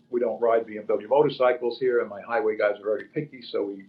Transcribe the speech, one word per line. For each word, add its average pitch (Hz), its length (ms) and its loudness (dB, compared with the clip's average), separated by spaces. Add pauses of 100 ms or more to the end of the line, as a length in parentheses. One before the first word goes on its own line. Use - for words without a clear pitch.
(100)
we 123 100 0
don't 113 200 -2
ride 113 260 4
B 107 100 -12
M 104 100 -10
W 104 220 -2
motorcycles 127 720 2
here, 123 200 2
and 107 100 -4
my 101 100 -12
highway 107 380 0
guys 104 200 2
are 98 60 -18
very 104 220 0
picky, 147 340 -8
so 110 240 -4
we 98 240 -10